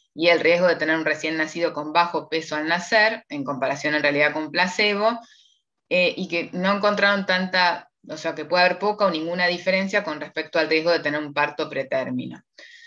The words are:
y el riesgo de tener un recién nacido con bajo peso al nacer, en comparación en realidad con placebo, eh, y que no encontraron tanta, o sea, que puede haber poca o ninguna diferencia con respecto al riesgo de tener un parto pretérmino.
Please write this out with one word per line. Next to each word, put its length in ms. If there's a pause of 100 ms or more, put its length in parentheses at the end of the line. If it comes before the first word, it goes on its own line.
(160)
y 140
el 100
riesgo 260
de 120
tener 180
un 100
recién 320
nacido 340
con 220
bajo 360
peso 260
al 120
nacer, 640
en 140
comparación 500
en 80
realidad 320
con 160
placebo, 720 (720)
eh, 280
y 100
que 260
no 240
encontraron 500
tanta, 640 (160)
o 100
sea, 160
que 120
puede 200
haber 140
poca 260
o 60
ninguna 340
diferencia 580
con 160
respecto 380
al 100
riesgo 220
de 100
tener 220
un 100
parto 380
pretérmino. 720 (460)